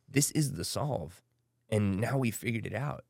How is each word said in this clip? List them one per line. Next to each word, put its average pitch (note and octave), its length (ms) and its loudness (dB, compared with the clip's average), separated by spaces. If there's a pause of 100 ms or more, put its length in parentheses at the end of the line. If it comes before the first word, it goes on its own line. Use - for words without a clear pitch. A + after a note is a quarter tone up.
this C#3 220 4
is C#3+ 220 2
the F2 100 -4
solve, G2+ 580 -4 (480)
and G#2 300 2
now A#2+ 180 0
we B2 140 2
figured A2+ 340 -4
it F#2 80 -6
out. C3+ 360 -4